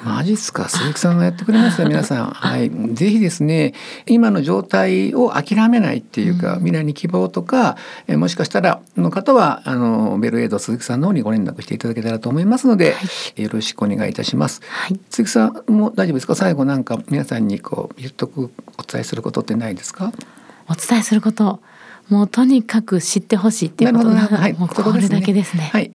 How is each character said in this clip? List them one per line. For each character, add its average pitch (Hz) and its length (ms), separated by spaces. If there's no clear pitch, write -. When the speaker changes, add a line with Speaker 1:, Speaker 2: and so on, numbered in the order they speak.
Speaker 1:
マ 113 180
ジ 190 120
っ - 20
す - 160
か。 - 160
鈴 151 260
木 - 60
さ 175 120
ん 175 60
が 175 60
や 180 60
っ - 20
て 175 120
く 196 60
れ 220 80
ま 226 140
す 180 100
よ、 156 60
皆 151 160
さ 127 180
ん。 - 80
Speaker 2:
<laughs> - 0
Speaker 1:
は 127 280
い。 120 120
ぜ 151 180
ひ 214 80
で 196 120
す - 120
ね、 156 320
今 233 240
の 185 120
状 180 200
態 190 540
を 247 160
諦 214 360
め 240 120
な 160 120
い 123 60
っ 113 40
て - 180
い 107 100
う 175 80
か、 175 140
Speaker 2:
う 90 60
ん。 - 20
Speaker 1:
未 - 120
来 156 120
に 151 100
希 175 140
望 185 200
と 180 140
か、 196 340
え、 151 100
も 170 120
し 175 80
か - 80
し - 40
た - 120
ら 170 200
の 170 140
方 190 240
は、 190 300
あ 135 100
の、 110 460
ベ 117 100
ル 117 100
エ 120 40
イ 113 40
ド 104 120
鈴 117 180
木 120 60
さ 123 100
ん 123 60
の 165 80
方 208 40
に 151 100
ご 107 100
連 110 120
絡 - 180
し - 40
て - 80
い 110 40
た 117 100
だ 117 60
け 113 80
た 113 100
ら 113 80
と 113 80
思 131 100
い 170 60
ま 233 140
す 262 100
の 226 80
で、 165 160
Speaker 2:
は - 80
い。 107 60
Speaker 1:
よ 107 100
ろ 110 80
し - 120
く - 100
お 104 60
願 104 180
い 98 40
い - 40
た - 80
し - 140
ま 143 120
す。 - 200
Speaker 2:
は - 260
い。 190 60
Speaker 1:
鈴 - 140
木 196 60
さ - 160
ん - 260
も 214 240
大 190 100
丈 170 60
夫 - 20
で 131 60
す 127 80
か？ 165 80
最 185 180
後 139 100
な 139 120
ん 127 80
か 117 160
皆 143 140
さ 127 140
ん 110 100
に 101 100
こ - 340
う、 - 80
言 131 100
っ - 20
と - 160
く、 127 240
お - 60
伝 - 160
え 117 40
す - 120
る 113 60
こ 101 100
と - 80
っ 113 40
て 107 120
な 113 120
い 101 60
で - 80
す - 100
か？ 196 200
Speaker 2:
お 160 60
伝 233 260
え - 20
す - 100
る 214 80
こ 220 120
と。 202 280
も 202 140
う 202 60
と 247 160
に 262 180
か 220 200
く 190 180
知 - 180
っ 180 40
て - 140
ほ 202 140
し 196 160
い - 20
っ - 40
て - 120
い 240 40
う 254 60
こ 233 40
と。 226 120
Speaker 1:
な - 120
る 208 60
ほ - 0
ど、 208 80
な - 0
る - 0
ほ - 0
ど。 190 60
は 202 60
い。 180 40
Speaker 2:
も 170 140
う - 20
こ 208 280
れ 196 120
だ - 120
け 196 120
で 196 100
す - 140
ね。 160 100
Speaker 1:
そ - 60
こ - 0
で - 0
す - 20
ね。 214 60
は - 0
い。 - 160